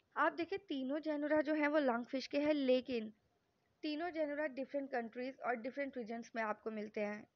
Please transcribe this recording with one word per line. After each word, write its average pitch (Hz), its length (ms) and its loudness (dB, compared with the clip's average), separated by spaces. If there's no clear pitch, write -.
आप 302 160 4
देखिए 339 260 -4
तीनों 277 400 -2
जेनरा 302 420 2
जो 302 120 2
हैं 294 140 4
वो 302 120 4
लंगफिश 247 480 2
के 285 120 0
हैं, 294 140 4
लेकिन 254 600 2
तीनों 311 280 -2
जेनरा 302 380 -2
different 269 440 -4
countries 247 480 -4
और 247 160 0
different 262 420 -4
regions 233 380 -8
में 226 80 -2
आपको 214 280 -4
मिलते 214 300 -4
हैं। 208 340 -4